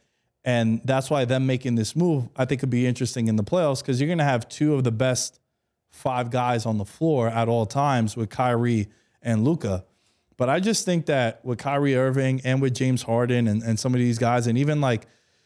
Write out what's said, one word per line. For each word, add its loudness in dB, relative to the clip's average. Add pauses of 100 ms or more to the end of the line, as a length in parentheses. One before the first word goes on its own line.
(440)
And 0
that's 0
why 0
them 0
making -2
this -2
move, 0
I 0
think, -2
could -2
be 2
interesting -2
in 2
the 0
playoffs, 0
'cause -2
you're 0
gonna 0
have 0
two 0
of 0
the 0
best -2 (480)
five -4
guys 0
on 0
the -2
floor 0
at 0
all 2
times 0
with -4
Kyrie 0 (340)
and 0
Luka. -2 (500)
But 0
I 2
just -2
think 0
that 0
with -4
Kyrie 0
Irving 0
and 2
with 2
James 0
Harden 2
and, 0
and -2
some 0
of 2
these 2
guys, 2
and 0
even, 0
like, -2 (400)